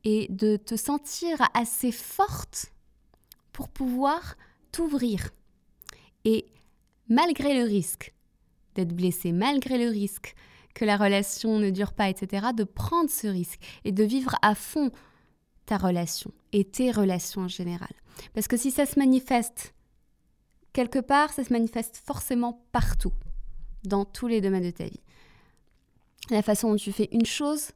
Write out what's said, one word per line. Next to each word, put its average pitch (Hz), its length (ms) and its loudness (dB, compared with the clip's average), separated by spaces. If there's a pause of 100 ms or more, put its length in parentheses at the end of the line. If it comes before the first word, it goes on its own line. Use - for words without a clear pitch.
et 214 280 2
de 214 260 2
te 220 200 -6
sentir 294 600 -4 (180)
assez 240 380 0
forte - 800 -4 (800)
pour - 180 -12
pouvoir 269 640 -2 (340)
t'ouvrir. 247 600 -2 (960)
Et 220 180 4 (640)
malgré 277 500 4
le 240 60 2
risque - 480 -2 (600)
d'être 170 200 -2
blessée, 180 380 0
malgré 254 460 0
le 240 100 2
risque 202 460 -4 (400)
que 233 100 -2
la 202 140 4
relation 202 600 2
ne 202 120 2
dure 202 240 -2
pas, 196 160 2
et 190 40 -2
cetera, 196 380 -4
de 220 120 0
prendre 320 440 0
ce - 180 -4
risque 180 320 -4 (280)
et 208 60 0
de 202 120 4
vivre 254 380 0
à 208 120 6
fond 285 360 -2 (760)
ta 202 140 -2
relation 180 540 -2 (200)
et 196 120 4
tes 254 260 0
relations 190 540 0
en 180 40 -6
général. 175 400 -8 (460)
Parce 214 120 -2
que 240 120 0
si 269 120 0
ça 285 140 2
se 285 140 2
manifeste 254 720 2 (1000)
quelque 247 240 0
part, 285 340 2
ça 277 100 -4
se 240 80 -6
manifeste 233 460 0
forcément 240 760 -4
partout, - 420 2 (720)
dans 196 200 2
tous 240 220 -8
les 226 160 2
domaines 190 220 0
de 175 60 -2
ta - 140 -10
vie. - 160 -12 (1300)
La 214 140 4
façon 214 300 2
dont 214 40 4
tu 202 160 -4
fais - 180 0
une 233 140 4
chose 294 520 -2